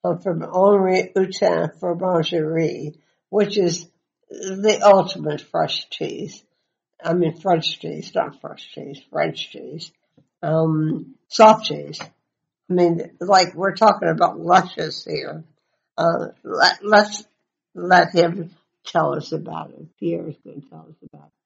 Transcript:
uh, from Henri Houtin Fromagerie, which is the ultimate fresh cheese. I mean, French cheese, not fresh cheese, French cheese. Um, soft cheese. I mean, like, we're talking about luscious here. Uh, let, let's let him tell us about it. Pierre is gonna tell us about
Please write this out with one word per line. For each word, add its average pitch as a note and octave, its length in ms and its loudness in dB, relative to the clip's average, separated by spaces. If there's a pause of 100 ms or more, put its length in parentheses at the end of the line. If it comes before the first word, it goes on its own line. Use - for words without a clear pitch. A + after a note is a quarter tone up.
uh, E3+ 140 0
from F3 240 -6
Henri F#3 720 2
Houtin F3 640 0
Fromagerie, E3 1160 -2 (340)
which G3+ 280 0
is F3 280 -2 (440)
the G3 520 -2
ultimate E3+ 580 2
fresh - 500 -6
cheese. - 520 -10 (640)
I E3+ 100 -2
mean, E3 260 0
French E3+ 400 0
cheese, D3+ 340 -12
not - 260 -4
fresh - 340 -18
cheese, - 260 -16 (100)
French D#3 400 -4
cheese. C3+ 400 -16 (520)
Um, D#3+ 720 -2 (140)
soft G#3+ 380 6
cheese. D3 340 -10
I - 720 -14
mean, E3+ 480 2
like, F#3 340 2
we're F#3 220 -2
talking G3 320 4
about E3+ 320 0
luscious F3 640 0
here. D3+ 400 -10 (520)
Uh, - 320 0 (140)
let, - 400 0
let's G#3 420 2 (500)
let F3+ 380 2
him E3+ 380 0 (360)
tell D3+ 280 0
us D3+ 180 -10
about D#3+ 380 -10
it. D#3 160 -20 (140)
Pierre E3+ 280 -6
is D3 160 -14
gonna - 160 -20 (100)
tell D#3+ 180 -20
us D#3 80 -20 (160)
about D3 180 -20 (160)